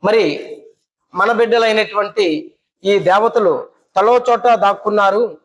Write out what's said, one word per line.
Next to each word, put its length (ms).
మరి 220
మన 180
బిడ్డలైనటువంటి 1200
ఈ 140
దేవతలు 720
తలో 200
చోట 300
దాక్కున్నారు 1000